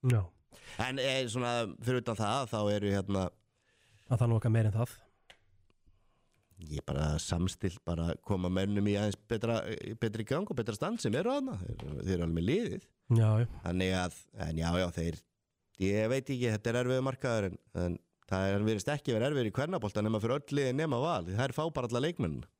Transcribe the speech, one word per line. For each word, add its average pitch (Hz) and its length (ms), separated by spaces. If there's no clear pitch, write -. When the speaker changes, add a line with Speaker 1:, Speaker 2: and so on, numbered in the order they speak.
Speaker 1:
Já. 123 160
Speaker 2:
En, 131 100
eh, 131 280
svona, 120 260
fyrir 123 260
utan 110 160
það, 113 320
þá 113 80
eru, 101 260
hérna, 95 320
Speaker 1:
Að 120 120
það 117 140
nú 113 80
okkar 110 160
meira 107 160
en 107 80
það. - 160
Speaker 2:
Ég 76 240
bara 73 360
samstillt, 90 680
bara 82 240
koma 90 260
mönnum 101 400
í 104 80
aðeins 104 160
betra, 113 320
betri 110 260
gang 180 240
og 135 80
betra 110 160
stand 208 240
sem 110 160
eru 185 160
þarna. 269 240
Þeir, 98 280
þeir 95 160
eru 85 80
alveg 82 100
með 85 140
liðið. 160 380
Speaker 1:
Já, 113 220
já. 110 160
Speaker 2:
Þannig 92 340
að, 90 220
en 80 180
já, 82 140
já, 90 180
þeir, 82 280
ég 101 300
veit 131 140
ekki, 123 260
þetta 107 220
er 117 80
erfiður 127 260
markaður, 123 400
en, 92 80
en 87 180
það 95 200
er, 98 100
hann 107 80
virðist 107 260
ekki 139 220
vera 117 160
erfiður 131 180
í 98 60
kvennabolta 127 500
nema 110 160
fyrir 117 200
öll 143 180
liðin 135 240
nema 143 180
Val. 143 300
Þær 127 240
fá 151 160
bara 127 180
alla 120 160
leikmennina. 87 560